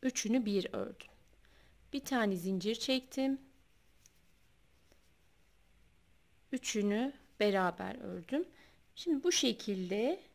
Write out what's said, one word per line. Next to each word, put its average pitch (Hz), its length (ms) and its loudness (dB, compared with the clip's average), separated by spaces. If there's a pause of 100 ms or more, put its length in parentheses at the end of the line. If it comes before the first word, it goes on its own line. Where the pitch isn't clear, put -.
Üçünü 247 440 2
bir 202 260 2
ördüm. - 360 -6 (840)
Bir 277 120 -4
tane 214 320 2
zincir 190 380 0
çektim. 269 680 0 (3000)
Üçünü 220 600 0 (280)
beraber 190 600 2
ördüm. 190 440 -4 (500)
Şimdi 302 300 0
bu 349 80 4
şekilde 214 880 0 (140)